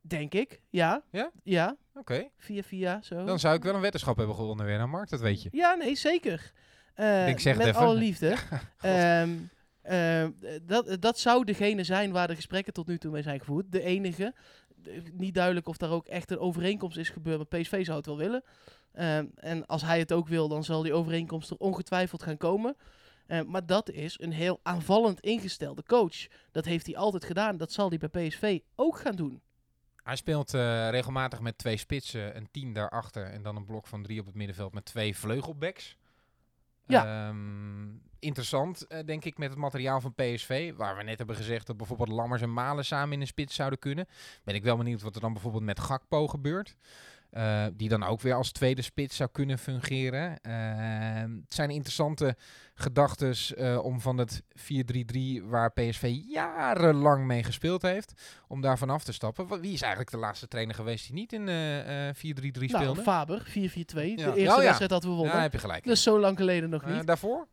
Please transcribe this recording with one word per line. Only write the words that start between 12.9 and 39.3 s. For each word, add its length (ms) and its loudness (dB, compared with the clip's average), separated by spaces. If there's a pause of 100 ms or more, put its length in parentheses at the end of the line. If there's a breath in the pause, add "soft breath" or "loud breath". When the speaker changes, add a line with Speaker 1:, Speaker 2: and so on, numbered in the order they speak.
Speaker 1:
toe 140 -6
mee 100 -4
zijn 160 -4
gevoerd. 340 -4
De 100 2
enige. 520 0 (500 soft breath)
Eh, 160 -12 (120)
niet 220 -4
duidelijk 340 2
of 80 -4
daar 140 -2
ook 160 0
echt 240 -6
een 80 -2
overeenkomst 580 0
is 120 -4
gebeurd, 280 -4 (140)
maar 100 0
P 40 0
S 40 -10
V 160 0
zou 120 -4
het 100 -6
wel 100 -6
willen. 260 -2 (500 soft breath)
Ehm, 420 0
en 320 -6
als 160 -2
hij 160 4
het 140 2
ook 160 2
wil, 200 2
dan 160 -4
zal 180 0
die 100 0
overeenkomst 580 -2
er 60 -8
ongetwijfeld 680 -2
gaan 140 -4
komen. 400 0 (500 soft breath)
Eh, 160 -2
maar 240 -4
dat 240 2
is 300 -8
een 120 -4
heel 300 0
aanvallend 580 4
ingestelde 640 -4
coach. 440 4 (260 soft breath)
Dat 120 -2
heeft 220 -2
hij 100 -8
altijd 280 0
gedaan. 320 0
Dat 160 -6
zal 160 2
hij 100 0 (100)
bij 200 -2
P 40 -4
S 40 -10
V 220 2 (160)
ook 240 2
gaan 180 -2
doen. 240 -4 (600)
Speaker 2:
Hij 140 -6
speelt, 380 -2
eh, 360 2
regelmatig 500 -2
met 180 -6
twee 180 -2
spitsen, 600 -6
een 140 -12
tien 220 -10
daarachter 540 -6
en 160 -12
dan 140 -6
een 80 -8
blok 220 -10
van 160 -10
drie 180 -6
op 60 -8
het 80 -18
middenveld 380 -8
met 120 -10
twee 320 -2
vleugelbacks. 800 -6 (880)
Speaker 1:
Ja. 420 4
Speaker 2:
Ehm, 600 -10 (300)
interessant, 680 -4
eh, 180 -10
denk 200 -6
ik, 140 -8